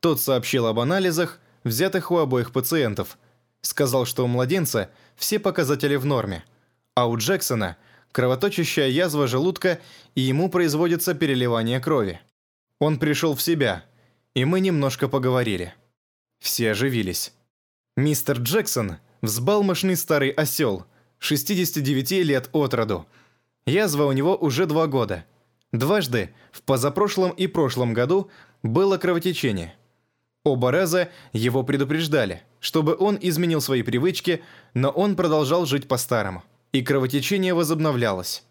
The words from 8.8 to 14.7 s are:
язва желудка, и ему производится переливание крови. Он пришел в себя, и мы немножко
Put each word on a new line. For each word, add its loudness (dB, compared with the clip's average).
язва 2
желудка, 0
и 0
ему 0
производится 0
переливание 0
крови. -2
Он 2
пришел 0
в -6
себя, 0
и 0
мы 2
немножко 0